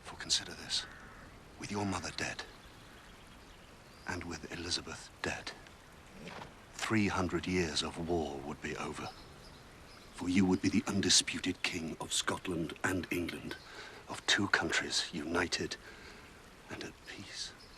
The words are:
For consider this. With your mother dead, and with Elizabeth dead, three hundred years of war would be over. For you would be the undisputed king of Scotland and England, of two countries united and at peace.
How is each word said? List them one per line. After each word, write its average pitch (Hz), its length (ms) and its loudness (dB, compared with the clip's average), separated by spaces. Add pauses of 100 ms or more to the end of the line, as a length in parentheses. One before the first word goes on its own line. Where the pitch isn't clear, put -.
For - 120 -10
consider - 360 2
this. - 340 -2 (720)
With - 120 -6
your 101 140 2
mother 90 320 0
dead, - 260 -2 (1600)
and 90 180 -2
with 85 260 -6
Elizabeth - 580 -4 (120)
dead, - 300 -2 (1200)
three 107 320 6
hundred 87 400 2
years 87 360 4
of 82 260 -2
war 78 360 2
would 73 160 -4
be - 140 -4
over. - 320 -4 (1080)
For - 140 -2
you 95 160 10
would 92 160 6
be 98 80 4
the - 180 6
undisputed 92 760 4
king 80 380 0
of 80 120 -4
Scotland - 600 0 (100)
and 92 280 2
England, - 440 0 (540)
of - 180 -8
two 101 220 6
countries - 600 4
united 85 680 2 (920)
and - 140 -8
at - 80 -8 (160)
peace. - 440 -8 (260)